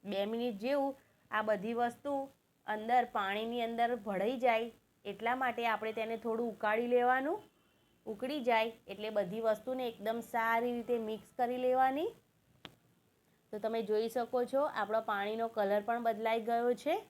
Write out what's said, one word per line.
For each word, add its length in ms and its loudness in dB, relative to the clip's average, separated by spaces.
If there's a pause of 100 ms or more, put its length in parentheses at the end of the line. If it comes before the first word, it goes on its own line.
બે 280 -2
મિનિટ 320 -2
જેવું 280 2 (400)
આ 160 2
બધી 320 0
વસ્તુ 340 -2 (540)
અંદર 480 2
પાણીની 520 -2
અંદર 280 0
ભળાઈ 480 -2
જાય 240 4 (380)
એટલા 360 -2
માટે 300 -2
આપણે 260 -2
તેને 280 -2
થોડું 260 0
ઉકાળી 420 0
લેવાનું. 480 4 (640)
ઉકળી 440 -4
જાય 200 4 (220)
એટલે 260 -6
બધી 300 -2
વસ્તુને 400 0
એકદમ 340 -4 (120)
સારી 440 2
રીતે 180 0 (120)
મિક્સ 340 -8
કરી 240 0
લેવાની. 480 2 (1400)
તો 120 -8
તમે 240 0
જોઈ 260 2
શકો 380 0
છો 160 4
આપણો 400 0
પાણીનો 480 0
કલર 320 2
પણ 180 0
બદલાઈ 440 0
ગયો 200 2 (140)
છે. 240 2